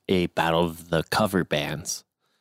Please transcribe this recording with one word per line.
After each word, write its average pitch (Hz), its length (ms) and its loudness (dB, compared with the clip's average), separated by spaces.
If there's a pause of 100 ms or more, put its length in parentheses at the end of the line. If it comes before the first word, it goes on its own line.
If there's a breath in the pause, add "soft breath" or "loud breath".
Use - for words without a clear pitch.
a 90 200 2
battle 82 380 2
of 85 240 -6
the 82 200 2
cover 98 340 0
bands, 73 600 -4 (380)